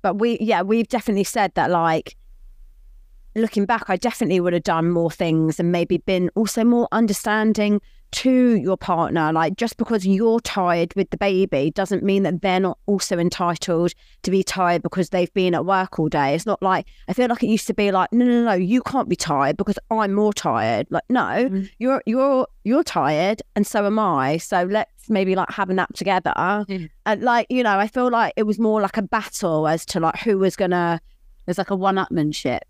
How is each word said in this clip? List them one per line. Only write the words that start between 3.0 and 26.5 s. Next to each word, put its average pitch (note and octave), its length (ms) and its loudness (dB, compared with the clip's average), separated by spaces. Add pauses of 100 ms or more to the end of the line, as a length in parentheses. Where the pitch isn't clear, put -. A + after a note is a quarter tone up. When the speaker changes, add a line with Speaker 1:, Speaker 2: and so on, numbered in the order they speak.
Speaker 1:
looking G#3+ 300 0
back, A3 240 -2
I F#3+ 80 0
definitely F#3+ 440 0
would F3 120 0
have E3+ 120 0
done E3 260 0
more E3+ 200 2
things D#3+ 500 0
and F3 120 2
maybe E3+ 260 0
been F3+ 360 0
also A3 300 0
more A#3+ 280 4
understanding G#3 880 0 (320)
to B3+ 420 4
your F#3 220 0
partner. D#3+ 560 0
Like, E3 240 0
just A#3 200 -4
because A3 300 -2
you're A3+ 340 2
tired E3+ 540 0
with G3 160 -2
the - 60 -6
baby F#3 560 2
doesn't F#3+ 300 -2
mean G3 200 2
that F3 180 0
they're F#3 200 2
not F#3 260 0
also G3 320 0
entitled F3 760 0 (300)
to - 80 -2
be F#3+ 120 2
tired F3 400 0
because F3 280 -2
they've F3+ 240 0
been F3+ 200 2
at D#3 120 -2
work F#3 320 -2
all D#3 100 0
day. C#3+ 260 0
It's E3+ 120 -4
not G#3 160 -2
like, F#3 240 0 (220)
I F3+ 40 -4
feel B3 160 0
like A#3 140 -2
it A3 60 0
used G#3+ 180 0
to G#3+ 80 -2
be G3+ 160 0
like, F#3+ 220 0
"No, A#3+ 120 4
no, A#3+ 200 4
no, A3+ 80 2
you F#3 280 2
can't B3+ 280 -2
be F3 80 0
tired C#3+ 400 0
because G3+ 220 -2 (120)
I'm G#3+ 240 0
more G#3 180 2
tired." A2+ 560 -2
Like, E3 220 -4
no, B3 100 2
Speaker 2:
Mm. F#3+ 480 -2 (100)
Speaker 1:
you're, B3+ 280 0
you're, C4 400 2 (180)
you're C4 200 2
tired D#3+ 580 0 (120)
and G3+ 120 0
so G#3 180 -2
am G#3 140 0
I. D#3 400 0
So F3+ 240 -2
let's G3+ 480 -4
maybe, F#3+ 240 2
like, F#3 160 -2
have F#3+ 180 -4
a F#3+ 60 0
nap F#3 200 -2
together. F#3 420 -2
Speaker 3:
Mm. F#3+ 520 -4 (160)